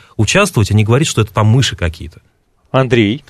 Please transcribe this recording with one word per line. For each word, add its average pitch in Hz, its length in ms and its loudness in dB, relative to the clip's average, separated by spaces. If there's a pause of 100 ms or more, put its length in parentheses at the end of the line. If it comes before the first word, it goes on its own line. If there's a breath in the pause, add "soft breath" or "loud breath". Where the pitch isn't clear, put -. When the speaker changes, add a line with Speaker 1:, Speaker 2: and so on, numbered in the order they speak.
(160 soft breath)
Speaker 1:
участвовать, 135 540 0
а 101 40 -2
не 107 100 2
говорить, 123 240 0
что - 120 -4
это 107 140 -2
там 107 140 2
мыши 123 260 2
какие-то. - 460 -10 (500)
Speaker 2:
Андрей? 120 600 0